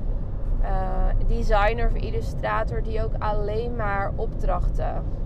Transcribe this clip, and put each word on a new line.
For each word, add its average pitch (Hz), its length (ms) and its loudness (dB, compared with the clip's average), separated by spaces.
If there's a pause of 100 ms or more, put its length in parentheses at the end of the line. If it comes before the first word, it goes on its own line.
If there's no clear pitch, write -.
(600)
eh, 185 680 2
designer 220 580 4
of - 80 4
illustrator 220 880 -2
die 220 200 -2
ook 220 160 -2
alleen 208 560 -2
maar 202 400 -2
opdrachten 180 880 0 (220)